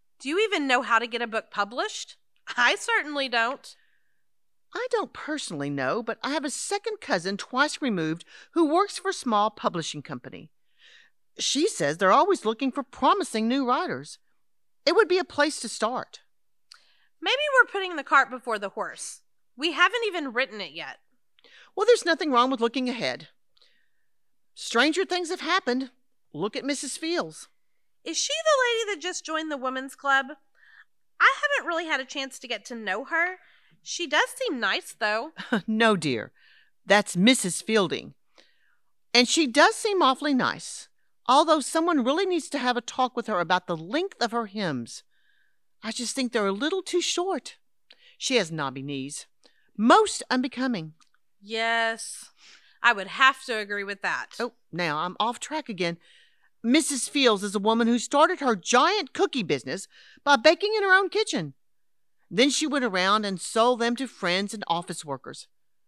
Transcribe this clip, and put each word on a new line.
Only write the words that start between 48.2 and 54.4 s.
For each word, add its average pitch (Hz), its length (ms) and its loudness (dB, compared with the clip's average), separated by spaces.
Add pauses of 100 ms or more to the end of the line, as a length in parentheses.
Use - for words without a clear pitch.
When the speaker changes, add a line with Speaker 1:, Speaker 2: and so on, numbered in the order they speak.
Speaker 2:
has 170 140 0
knobby 139 300 -6
knees. 139 440 -10 (520)
Most 339 520 6
unbecoming. 247 640 -2 (500)
Speaker 1:
Yes, 226 880 -4 (520)
I 240 80 6
would 196 160 -2
have 269 380 4
to 233 120 -2
agree 202 280 -6
with 196 160 -8
that. 151 380 -4
Speaker 2:
Oh, 233 120 -2 (220)